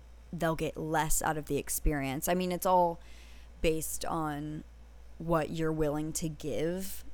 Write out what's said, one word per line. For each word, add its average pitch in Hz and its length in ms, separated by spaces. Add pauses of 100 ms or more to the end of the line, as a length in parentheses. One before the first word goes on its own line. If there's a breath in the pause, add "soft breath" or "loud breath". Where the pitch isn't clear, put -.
(340)
they'll 160 200
get 156 240
less 160 420
out 156 160
of 147 100
the - 120
experience. 143 680
I 180 60
mean, 180 180
it's 175 120
all 180 360 (600 loud breath)
based 160 440
on 151 600 (540)
what 165 320
you're 160 220
willing 156 400
to 160 160
give, 156 840